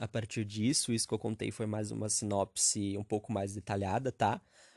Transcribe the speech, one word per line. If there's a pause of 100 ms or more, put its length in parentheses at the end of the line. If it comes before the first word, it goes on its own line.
a
partir
disso,
isso
que
eu
contei
foi
mais
uma
sinopse
um
pouco
mais
detalhada,
tá? (360)